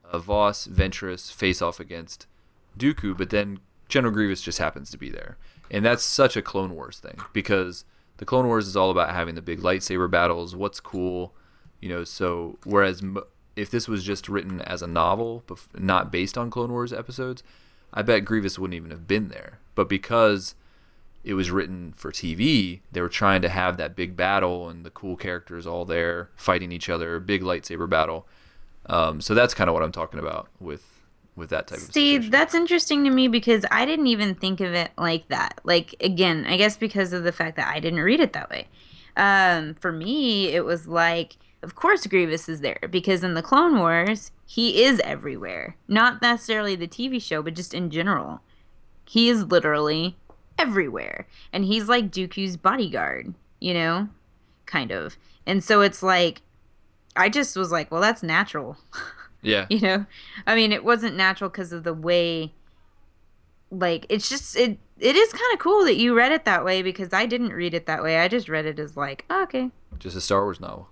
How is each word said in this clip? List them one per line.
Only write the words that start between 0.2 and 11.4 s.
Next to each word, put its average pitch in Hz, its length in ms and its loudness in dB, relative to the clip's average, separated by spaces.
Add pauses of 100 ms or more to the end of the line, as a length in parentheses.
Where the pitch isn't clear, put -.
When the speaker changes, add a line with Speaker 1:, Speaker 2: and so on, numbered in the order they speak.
Speaker 1:
Ventress 95 640 -2
face 95 280 0
off 87 200 -4
against 82 460 -16 (520)
Dooku, 113 380 0
but 95 120 -4
then 101 300 -2 (300)
General 120 240 2
Grievous 101 280 -2
just - 160 -8
happens 71 340 -6
to - 60 -16
be 67 120 -12
there. - 280 -12 (320)
And 104 140 -2
that's 120 220 2
such 127 320 2
a 101 40 -2
Clone 95 340 -6
Wars 67 240 -14
thing, - 200 -18 (140)
because 95 500 0 (320)
the - 100 -12
Clone 127 220 2
Wars 107 220 2
is 98 80 -2
all 95 140 4
about 87 180 2
having 85 260 -4
the 82 60 -10
big 85 180 -8
lightsaber 90 500 0
battles, 87 460 2
what's 98 240 -6
cool, 90 560 -6 (460)